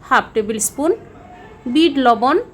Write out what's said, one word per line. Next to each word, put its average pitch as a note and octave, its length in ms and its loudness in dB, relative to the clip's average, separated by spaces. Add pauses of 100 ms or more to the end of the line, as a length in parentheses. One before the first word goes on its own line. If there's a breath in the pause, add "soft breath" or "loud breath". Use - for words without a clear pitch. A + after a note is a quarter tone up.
হাফ G#3+ 260 0
টেবিল A3 240 -4 (100)
স্পুন, D4+ 220 -2 (840)
বিট D#4 200 2 (120)
লবণ A#3+ 300 2 (160)